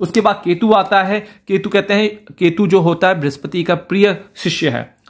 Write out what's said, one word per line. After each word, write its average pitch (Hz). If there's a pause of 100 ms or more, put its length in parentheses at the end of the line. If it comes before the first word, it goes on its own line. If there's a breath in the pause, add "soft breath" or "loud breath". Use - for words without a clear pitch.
उसके 190
बाद 202
केतु 175
आता 196
है। 202
केतु 196
कहते 202
हैं, 208
केतु 175
जो 185
होता 170
है 180
बृहस्पति 143
का 175
प्रिय 190 (120)
शिष्य 160
है, 120 (160)